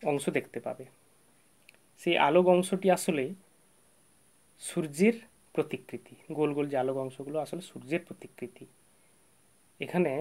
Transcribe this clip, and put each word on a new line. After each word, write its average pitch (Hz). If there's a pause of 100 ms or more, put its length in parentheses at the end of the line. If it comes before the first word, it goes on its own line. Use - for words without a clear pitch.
অংশ 143
দেখতে -
পাবে। 123 (1160)
সেই 170
আলোক 170
অংশটি 185 (100)
আসলে 147 (1400)
সূর্যের 170 (400)
প্রতিকৃতি, - (160)
গোল 151
গোল 143
যে 139
আলোক 131
অংশগুলো 135
আসলে 170
সূর্যের 143
প্রতিকৃতি। - (1120)
এখানে 165